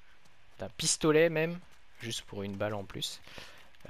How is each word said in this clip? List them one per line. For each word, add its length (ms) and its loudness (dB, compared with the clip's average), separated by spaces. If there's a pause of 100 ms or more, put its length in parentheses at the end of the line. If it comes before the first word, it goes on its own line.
(580)
D'un 120 -8
pistolet, 600 6
même. 300 2 (400)
Juste 240 -6
pour 180 -6
une 140 -2
balle 180 0
en 120 -4
plus. 340 -6 (720)